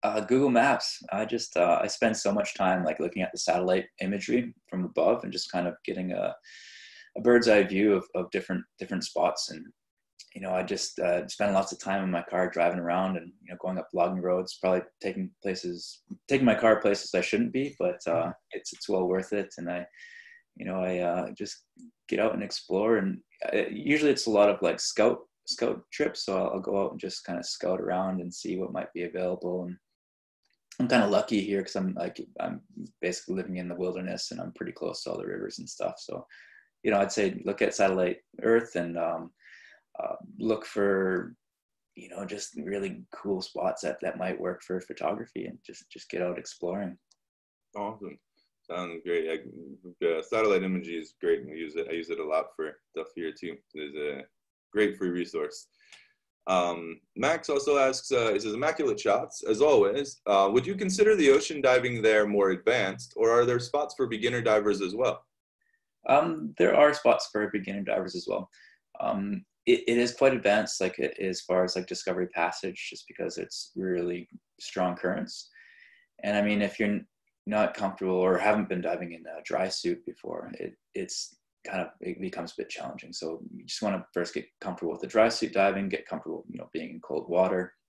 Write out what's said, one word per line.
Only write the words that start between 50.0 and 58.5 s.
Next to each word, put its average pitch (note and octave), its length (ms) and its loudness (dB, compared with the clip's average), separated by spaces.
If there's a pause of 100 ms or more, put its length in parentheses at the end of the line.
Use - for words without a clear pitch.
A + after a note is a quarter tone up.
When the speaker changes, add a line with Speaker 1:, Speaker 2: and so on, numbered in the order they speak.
Speaker 2:
uh, D#2+ 160 2
satellite G#2+ 400 2
imagery F2+ 320 -2
is D#2+ 260 -8
great. E2 240 2
We D2+ 140 -12
use D#2+ 180 -8
it. E2 140 -4
I - 20 -4
use E2 160 -6
it E2 120 -6
a D#2 40 -4
lot D#2 220 0 (100)
for D#2 220 -8 (140)
stuff D#2+ 220 -8
here D#2+ 240 -8
too. D#2+ 200 -12 (160)
It's D2+ 200 -10
a D2 280 -6 (500)
great G2+ 240 2
free F#2 140 -2
resource. E2+ 560 -4 (800)
Um, E2+ 540 0 (160)
Max D#3 340 0
also C#3+ 260 2
asks, C3+ 340 2
uh, A#2 220 2
he G2+ 80 2
says, G#2+ 140 -4